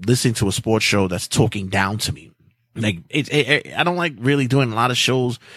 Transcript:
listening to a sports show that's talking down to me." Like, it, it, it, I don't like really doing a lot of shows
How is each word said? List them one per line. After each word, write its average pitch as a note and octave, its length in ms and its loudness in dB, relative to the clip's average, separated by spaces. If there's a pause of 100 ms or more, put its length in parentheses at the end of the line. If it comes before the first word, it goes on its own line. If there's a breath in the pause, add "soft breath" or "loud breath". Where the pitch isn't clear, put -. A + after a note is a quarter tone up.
listening A#2+ 300 2
to G#2 140 0
a F#2 40 0
sports A2+ 320 2
show G2+ 240 2
that's F2+ 200 -6
talking G#2 400 0
down G2 300 0
to - 140 -4
me." - 200 -12 (420)
Like, G#2 240 -2 (120)
it, - 220 -4
it, C#3 160 2
it, C#3 300 -2
I D#3 60 2
don't F3 120 -2
like E3+ 220 -4
really C3+ 300 2
doing C3 240 2
a - 20 -6
lot A#2+ 160 2
of B2 60 -2
shows B2 420 0 (180 loud breath)